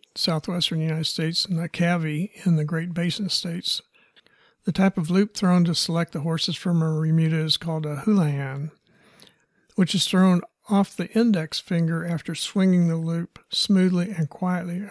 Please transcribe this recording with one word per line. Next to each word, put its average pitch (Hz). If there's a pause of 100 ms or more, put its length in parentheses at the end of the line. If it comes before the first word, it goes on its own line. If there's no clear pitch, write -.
(140)
southwestern 165
United 160
States 165
and 175
a 165
cavy 170 (140)
in 175
the 151
Great 165
Basin 175
states. - (840)
The 180
type 190
of 160
loop 196
thrown 180
to 170
select 165
the 151
horses 165
from 170
a 160
remuda 160
is 156
called 160
a 147
houlihan, 147 (1040)
which 185
is 185
thrown 185 (260)
off 202
the 175
index 208
finger 170
after 170
swinging 180
the 165
loop 165 (100)
smoothly 185
and 165
quietly 180